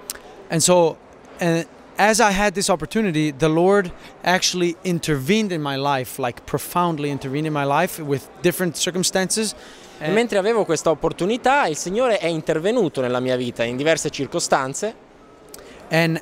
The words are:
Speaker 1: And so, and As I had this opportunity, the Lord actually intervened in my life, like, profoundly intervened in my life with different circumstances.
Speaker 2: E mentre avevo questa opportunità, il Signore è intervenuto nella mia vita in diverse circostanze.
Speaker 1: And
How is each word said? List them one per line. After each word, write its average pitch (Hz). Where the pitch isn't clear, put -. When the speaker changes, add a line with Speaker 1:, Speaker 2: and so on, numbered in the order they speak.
Speaker 1:
And 165
so, 175
and 165
As 208
I 214
had 196
this 196
opportunity, 156
the 139
Lord 180
actually 180
intervened 180
in 160
my 139
life, 135
like, 123
profoundly 156
intervened 139
in 156
my 143
life 151
with 143
different 170
circumstances. 185
Speaker 2:
E 151
mentre 214
avevo 202
questa 160
opportunità, 214
il 151
Signore 220
è 165
intervenuto 165
nella 123
mia 127
vita 120
in 120
diverse 147
circostanze. 147
Speaker 1:
And 165